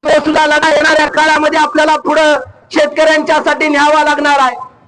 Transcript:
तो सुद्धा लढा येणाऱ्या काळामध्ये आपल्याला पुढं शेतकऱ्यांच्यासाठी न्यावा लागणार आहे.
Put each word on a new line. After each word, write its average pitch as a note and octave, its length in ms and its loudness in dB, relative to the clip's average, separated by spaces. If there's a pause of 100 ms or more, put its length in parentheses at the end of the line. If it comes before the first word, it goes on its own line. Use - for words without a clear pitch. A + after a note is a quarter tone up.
तो D4+ 160 0
सुद्धा D#4 260 0
लढा D4+ 220 0
येणाऱ्या D4+ 420 0
काळामध्ये D4+ 480 0
आपल्याला D4+ 380 0
पुढं D4+ 380 0 (380)
शेतकऱ्यांच्यासाठी D4+ 960 0
न्यावा D4+ 360 2
लागणार D4 340 0
आहे. B3+ 160 0 (340)